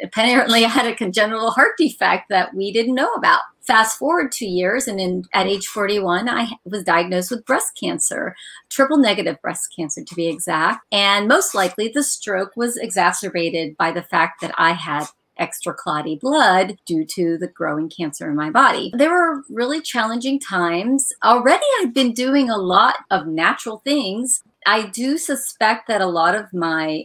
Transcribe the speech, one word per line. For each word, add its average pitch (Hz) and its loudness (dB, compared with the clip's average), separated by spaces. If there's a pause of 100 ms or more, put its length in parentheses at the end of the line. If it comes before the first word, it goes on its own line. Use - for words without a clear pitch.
Apparently, 233 4
I - 6
had 233 2
a 233 -2
congenital 220 0
heart - 2
defect 190 0
that 185 0
we 196 -4
didn't 226 0
know 285 0
about. - 2 (260)
Fast 220 2
forward 294 0
two 233 -6
years, 190 -2
and 196 -4
in, 185 -2 (100)
at 190 2
age 196 -2
forty-one, 202 0
I 240 -2 (160)
was 190 -6
diagnosed 180 0
with 226 -6
breast - -2
cancer, - -4 (340)
triple 277 2
negative 196 2
breast - -6
cancer 160 -8
to - -16
be 170 -2
exact. 165 -2
And 202 2
most 330 2
likely, 196 0
the 277 0
stroke 196 -4
was 240 -2
exacerbated 175 -2
by 165 0
the 170 -6
fact 170 -2
that 165 -8
I 170 2
had 151 -4 (320)
extra - -6
clotty 151 -6
blood 202 4
due 156 -2
to 165 -2
the 170 -6
growing 156 -4
cancer 160 -8
in 143 -2
my 151 -2
body. 220 2
There 302 4
were 330 0
really 247 -2
challenging 247 -2
times. 190 0 (160)
Already, 247 4 (160)
I'd 247 0
been 254 2
doing 254 2
a 214 -2
lot 185 4 (120)
of 185 0
natural 190 -2
things. 247 -2 (220)
I 214 4
do 247 -4
suspect 240 -2
that 214 2
a 190 2
lot 170 2
of 208 -8
my, 160 -2